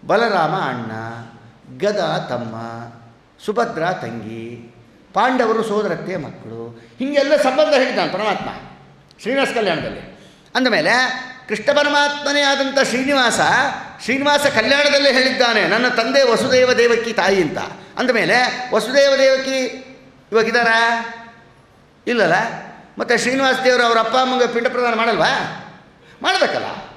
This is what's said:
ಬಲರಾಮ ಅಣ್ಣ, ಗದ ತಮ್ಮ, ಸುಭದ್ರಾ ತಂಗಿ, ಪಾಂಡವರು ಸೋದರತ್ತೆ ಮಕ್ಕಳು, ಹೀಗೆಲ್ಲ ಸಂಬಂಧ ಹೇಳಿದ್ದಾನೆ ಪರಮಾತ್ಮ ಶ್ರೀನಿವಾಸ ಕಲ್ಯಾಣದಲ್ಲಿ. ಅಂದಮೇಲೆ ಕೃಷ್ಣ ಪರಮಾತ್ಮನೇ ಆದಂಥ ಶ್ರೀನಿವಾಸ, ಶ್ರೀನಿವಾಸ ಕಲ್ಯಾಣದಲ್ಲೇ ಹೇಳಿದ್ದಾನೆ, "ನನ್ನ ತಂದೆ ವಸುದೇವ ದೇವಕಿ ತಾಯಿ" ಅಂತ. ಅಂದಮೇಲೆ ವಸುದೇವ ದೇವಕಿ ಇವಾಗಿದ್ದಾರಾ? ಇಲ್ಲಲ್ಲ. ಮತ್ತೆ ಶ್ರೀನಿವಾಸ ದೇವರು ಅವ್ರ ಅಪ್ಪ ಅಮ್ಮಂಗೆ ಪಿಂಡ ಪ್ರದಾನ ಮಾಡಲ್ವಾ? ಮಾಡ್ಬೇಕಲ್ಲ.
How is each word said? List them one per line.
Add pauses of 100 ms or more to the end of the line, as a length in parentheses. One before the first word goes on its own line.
ಬಲರಾಮ
ಅಣ್ಣ, (840)
ಗದ
ತಮ್ಮ, (920)
ಸುಭದ್ರಾ
ತಂಗಿ, (380)
ಪಾಂಡವರು
ಸೋದರತ್ತೆ
ಮಕ್ಕಳು, (180)
ಹೀಗೆಲ್ಲ
ಸಂಬಂಧ
ಹೇಳಿದ್ದಾನೆ
ಪರಮಾತ್ಮ (760)
ಶ್ರೀನಿವಾಸ
ಕಲ್ಯಾಣದಲ್ಲಿ. (360)
ಅಂದಮೇಲೆ (580)
ಕೃಷ್ಣ
ಪರಮಾತ್ಮನೇ
ಆದಂಥ (100)
ಶ್ರೀನಿವಾಸ, (640)
ಶ್ರೀನಿವಾಸ
ಕಲ್ಯಾಣದಲ್ಲೇ
ಹೇಳಿದ್ದಾನೆ,
"ನನ್ನ
ತಂದೆ
ವಸುದೇವ
ದೇವಕಿ
ತಾಯಿ"
ಅಂತ. (400)
ಅಂದಮೇಲೆ
ವಸುದೇವ
ದೇವಕಿ (480)
ಇವಾಗಿದ್ದಾರಾ? (1000)
ಇಲ್ಲಲ್ಲ. (640)
ಮತ್ತೆ
ಶ್ರೀನಿವಾಸ (100)
ದೇವರು
ಅವ್ರ
ಅಪ್ಪ
ಅಮ್ಮಂಗೆ
ಪಿಂಡ
ಪ್ರದಾನ
ಮಾಡಲ್ವಾ? (960)
ಮಾಡ್ಬೇಕಲ್ಲ. (300)